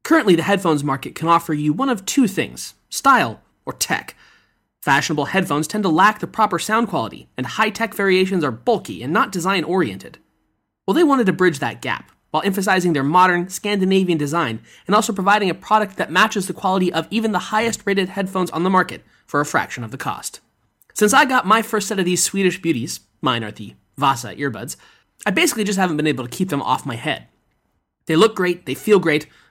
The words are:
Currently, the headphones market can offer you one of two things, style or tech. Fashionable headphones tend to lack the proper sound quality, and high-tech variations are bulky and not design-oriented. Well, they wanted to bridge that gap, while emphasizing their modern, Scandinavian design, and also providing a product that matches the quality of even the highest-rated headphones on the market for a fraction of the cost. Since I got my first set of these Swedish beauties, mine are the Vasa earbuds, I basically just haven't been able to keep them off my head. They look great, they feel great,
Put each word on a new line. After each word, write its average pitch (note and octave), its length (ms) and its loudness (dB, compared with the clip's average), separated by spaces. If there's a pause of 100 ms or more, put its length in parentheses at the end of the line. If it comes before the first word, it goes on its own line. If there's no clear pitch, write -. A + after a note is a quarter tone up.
Currently, A3 320 4
the D#3 80 0
headphones F3+ 400 0
market C3+ 320 -4
can E3 140 -4
offer E3 240 2
you D3+ 180 0
one B3+ 160 0
of G#3 160 -2
two B3+ 240 2
things, - 460 -6 (160)
style F#3+ 500 2 (260)
or - 60 -10
tech. - 440 -4 (680)
Fashionable C#3+ 440 2
headphones D#3 420 -2
tend G#3 180 -4
to F3+ 40 2
lack F#3 300 4
the - 80 -8
proper G#3 320 0
sound A3 300 0
quality, A#2 480 -6
and B2+ 80 -4
high-tech A3 480 -4
variations F#3 500 2
are C3+ 80 0
bulky A2+ 500 -2
and C#3 120 -4
not G#3+ 180 2
design-oriented. F3 840 -2 (680)
Well, G3+ 100 0
they E4+ 100 4
wanted B3+ 220 4
to F#3 40 4
bridge F3+ 280 2
that A#2 220 -6
gap, - 300 -6 (200)
while D#3 120 -2
emphasizing F#3 480 0
their C#3+ 120 0
modern, F3 440 4
Scandinavian F#3+ 680 0
design, C#3+ 420 -2 (280)
and G3+ 80 2
also A3 180 2
providing G3 360 2
a D#3+ 60 -2
product G#3+ 400 0
that E3 160 -6
matches G3 360 2
the F#3 60 -6
quality F#3 380 0
of D#3+ 200 -2
even A3 200 -2
the F#3 80 0
highest-rated G3+ 680 -2
headphones F#3 400 -2
on E3 140 -4
the F3+ 60 2
market F#3 360 0 (200)
for D3 160 -2
a D3 40 0
fraction A#2+ 380 -4
of A2 60 -10
the B2+ 80 -14
cost. - 420 -10 (540)
Since G#3 180 2
I C#4 140 6
got B3 220 0
my A3 160 4
first G#3+ 240 -4
set G#3 100 -4
of F3+ 80 0
these F3+ 160 0
Swedish F#3+ 400 0
beauties, B2+ 380 -4 (220)
mine A#2+ 220 -2
are G#2+ 80 -10
the G2+ 220 -16 (240)
Vasa B2+ 380 -2
earbuds, B2+ 400 -8 (500)
I G#3 60 0
basically A3+ 320 0
just G3 160 -2
haven't F3 180 0
been D3+ 80 0
able C3 180 -2
to B2 60 -10
keep F#3 200 -4
them C#3 120 -2
off - 240 -2
my B2 100 -6
head. C#3+ 300 -6 (800)
They D#3+ 100 0
look G#3+ 200 4
great, F3+ 320 -2
they - 80 -4
feel G#3 240 4
great, D#3 260 0 (260)